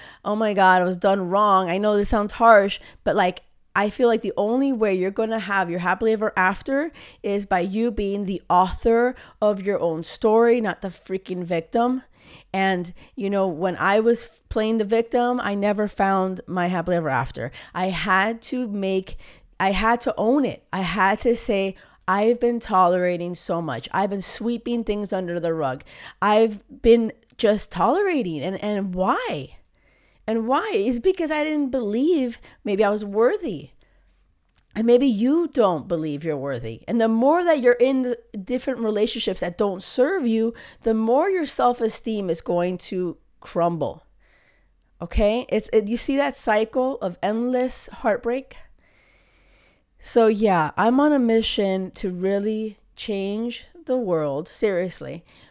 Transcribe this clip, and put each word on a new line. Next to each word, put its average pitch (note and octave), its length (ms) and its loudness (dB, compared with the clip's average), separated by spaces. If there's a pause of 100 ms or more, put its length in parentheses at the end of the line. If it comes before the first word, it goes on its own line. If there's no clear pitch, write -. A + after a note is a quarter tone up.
(240)
oh G#3 120 -2
my G#3+ 180 0
God, F#3 300 6
I - 20 2
was F#3 100 0
done F#3+ 340 2
wrong." F#3+ 400 4
I F#3 100 0
know G#3 180 2
this G#3 120 0
sounds G#3 240 0
harsh, G#3 460 6 (240)
but, D#3+ 120 0
like, F#3 260 2 (340)
I G#3 140 2
feel A#3+ 180 2
like A3+ 140 2
the G3 140 -6
only B3+ 380 0
way G#3+ 220 0
you're F#3 160 -2
gonna A3 280 -2
have F#3+ 300 -2
your F3 100 -4
happily F#3+ 340 0
ever G#3+ 220 -2
after C4+ 560 0 (320)
is G3+ 220 -2
by F#3+ 140 0
you G#3 320 -2
being G3+ 340 -4
the F#3 240 -6
author A3+ 640 2 (260)
of G#3 200 2
your F#3+ 180 -2
own E3 240 -2
story, A#3 560 4
not G#3 220 -4
the G3 80 -8
freaking F#3 540 -8
victim. A#3 600 -2 (480)
And, F#3 420 -2 (220)
you G3+ 140 -4
know, G3 180 0
when F3+ 300 -2
I G3 220 2
was A#3 260 2
f-, - 240 -20
playing A3 300 0
the G#3+ 60 0
victim, A#3+ 540 0
I G3+ 160 -4
never G#3 320 0
found F#3+ 600 0
my F3 200 -2
happily F3+ 300 0
ever D#3+ 120 -2
after. A#2 420 -4 (220)
I F#3 140 -2
had F#3+ 560 0
to B3+ 240 -4
make, F#3+ 500 -4 (420)
I F#3+ 120 2
had A3 300 2
to - 160 -2
own B3+ 280 2
it. - 280 -8
I F#3+ 80 -4
had F#3+ 380 0
to A#3+ 160 2
say, G3 400 -2 (320)
"I've A3 320 2
been A#3+ 200 0
tolerating F3+ 760 2
so E3+ 260 -4
much. C3 300 -6
I've G3 180 -2
been G3 120 -6
sweeping A#3 640 -4
things G#3 300 -4
under F3 260 -4
the E3 140 -2
rug. C#3+ 300 -4 (380)
I've G#3+ 420 2 (180)
been A3+ 320 6 (240)
just G#3 340 2
tolerating." A#3 720 0
And, F#3+ 220 -6
and G3+ 320 -4
why? G3+ 640 -4 (680)
And A3+ 220 -2
why? E4+ 280 0
It's A#3 240 0
because F4 320 0
I D4+ 120 0
didn't D4 280 -2
believe B3+ 680 0 (240)
maybe G#3 200 0
I G3+ 60 4
was G#3 140 -2
worthy. A3 680 -2 (1040)
And A3+ 100 -2
maybe B3 220 6
you C4 400 2
don't F#3 400 -2
believe D#3 360 -4
you're D#3 140 -4
worthy. B2 500 -8
And A3+ 140 0
the A3+ 60 2
more C4+ 360 2
that D#4 180 2
you're A#3+ 120 6
in C4 300 2
the B3 160 -4 (180)
different A#3+ 420 -4
relationships G#3+ 600 -2
that E3+ 180 -6
don't G3 240 -2
serve D4 460 0
you, A3+ 260 0 (300)
the A3+ 100 2
more A#3+ 380 2
your F4 160 -2
self-esteem A3 800 -2
is E3+ 120 -2
going F3 360 -2 (120)
to F3+ 280 -4 (220)
crumble. E3+ 640 -2 (960)
Okay? A3 480 0
It's, G#3+ 240 -2
it, G#3+ 140 4
you A#3 100 -2
see C4+ 200 -2
that C#4 200 -2
cycle A3+ 640 0
of F3 220 -6
endless B3 680 -2
heartbreak? A#3+ 640 -4 (1400)
So A3+ 300 2
yeah, G3 500 2
I'm A#3+ 220 4
on D4+ 120 4
a C#4+ 80 4
mission G#3+ 760 0
to F#3+ 160 -6
really G3+ 680 -4 (180)
change G#3 680 -6 (240)
the B3+ 80 2
world, D#3+ 500 -2
seriously, F3 760 -4 (260)